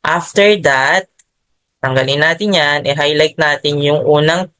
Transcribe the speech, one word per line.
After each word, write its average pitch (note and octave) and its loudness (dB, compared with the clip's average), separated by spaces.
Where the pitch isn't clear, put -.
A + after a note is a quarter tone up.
After G3+ 2
that, C#3+ 0
tanggalin C3 0
natin F3 0
yan, D3 0
i-highlight D3+ 0
natin D3 -2
yung D3 0
unang D#3 2